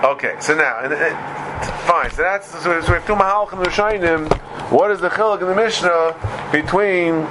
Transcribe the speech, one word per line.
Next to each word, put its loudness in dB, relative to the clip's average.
Okay, 0
so 0
now, 0
and, -2
and, -4
fine. 2
So -4
that's, -2
so, -14
so -4
we 4
have -2
two 2
Mahalchim 2
Rishonim. 0
What 6
is 0
the 0
chiluk 0
in -2
the 0
Mishnah 0
between 0